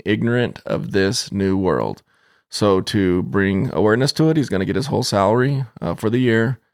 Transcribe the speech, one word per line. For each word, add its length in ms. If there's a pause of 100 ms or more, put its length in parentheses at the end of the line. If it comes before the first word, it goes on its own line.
ignorant 600
of 280
this 360
new 280
world. 440 (480)
So 320
to 420
bring 500
awareness 400
to 160
it, 80
he's 120
gonna 160
get 120
his 100
whole 160
salary, 600 (160)
uh, 140
for 140
the 100
year 400 (140)